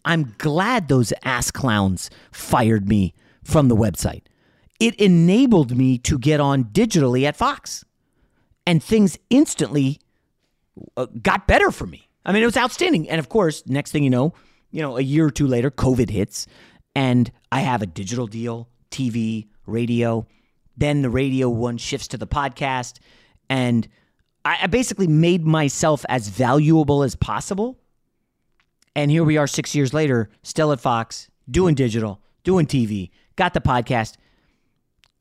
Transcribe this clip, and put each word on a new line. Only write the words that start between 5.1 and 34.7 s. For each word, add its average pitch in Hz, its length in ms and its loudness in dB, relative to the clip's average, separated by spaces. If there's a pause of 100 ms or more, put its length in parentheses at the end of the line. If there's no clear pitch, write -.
me 131 220 2
to 143 200 -2
get 147 220 2
on 139 240 2
digitally 131 600 2
at 147 120 -2
Fox. - 480 -6 (840)
And 170 160 2
things 214 340 2 (140)
instantly, 147 720 0 (960)
uh, 127 100 -6 (160)
got 196 240 -2
better 349 240 4
for - 160 -8
me." - 200 -18 (200)
I 180 60 -2
mean, 214 100 2
it 233 40 4
was 240 120 0
outstanding. 254 500 0
And 160 100 -4
of 147 120 -8
course, 170 360 0
next 135 240 -4
thing 151 140 0
you 135 60 4
know, 127 240 0 (360)
you 160 120 -8
know, 131 160 -6
a - 20 0
year 143 240 2
or 151 60 2
two 147 160 -2
later, 127 240 0
covid 123 400 0
hits 101 360 -6 (480)
and 123 360 2 (200)
I 127 100 -2
have 123 200 -2
a 110 60 -4
digital 104 400 -8
deal, 117 420 -10 (220)
T 131 180 -4
V, 110 400 -4 (160)
radio. 117 600 -2 (500)
Then 147 240 0
the 131 80 0
radio 131 400 0
one 120 300 -4
shifts - 300 -8
to 123 100 -10
the 107 80 -10
podcast. 135 720 -6 (500)
And 123 400 0 (560)
I, 156 200 0
I - 20 0
basically 196 400 0
made 165 400 4
myself 156 640 0
as 120 180 -4
valuable 143 720 2
as 127 140 -2
possible. 196 640 -6 (1160)
And 147 160 0
here 165 140 4
we 151 140 2
are 147 80 2
six - 280 -6
years 143 200 0
later, 131 340 0 (140)
still 156 280 -2
at 139 100 -2
Fox, 117 500 -4 (200)
doing 165 240 2
digital, 110 460 -2 (240)
doing 175 220 2
T 127 180 0
V, 101 260 -6 (260)
got 180 180 0
the 156 80 0
podcast. 120 540 -2 (1040)